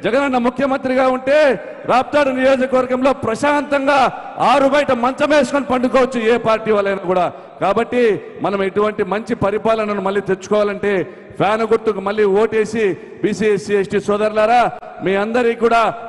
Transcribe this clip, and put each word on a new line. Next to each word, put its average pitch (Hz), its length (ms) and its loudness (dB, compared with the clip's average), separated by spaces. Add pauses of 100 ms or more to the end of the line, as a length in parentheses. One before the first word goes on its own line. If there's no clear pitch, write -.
జగనన్న 254 400 0
ముఖ్యమంత్రిగా 262 580 0 (120)
ఉంటే 262 220 0 (540)
రాప్తాడు 269 460 2
నియోజకవర్గంలో 254 760 2 (140)
ప్రశాంతంగా 277 720 0 (540)
ఆరు 277 220 4
బయట 277 180 2 (120)
మంచం 269 300 0
వేసుకొని 277 380 2
పండుకోవచ్చు 254 480 0 (120)
ఏ 240 40 4 (120)
పార్టీ 220 280 0
వాళ్ళైనా 196 360 0
కూడా. 180 140 2 (360)
కాబట్టి 233 420 2 (420)
మనం 196 140 0 (100)
ఇటువంటి 208 340 0 (100)
మంచి 226 220 -4 (100)
పరిపాలనను 208 640 -2
మళ్ళీ 202 220 0
తెచ్చుకోవాలంటే 202 640 0 (460)
ఫ్యాన్ 214 320 0
గుర్తుకు 220 360 0
మళ్ళీ 214 180 0 (160)
ఓటేసి 220 440 0 (380)
బీసీ, 196 320 0
ఎస్సీ, 202 260 -4
ఎస్టీ 190 260 -2
సోదరులారా 214 540 2 (440)
మీ 190 180 0
అందరికీ 233 420 0
కూడా 233 180 4 (260)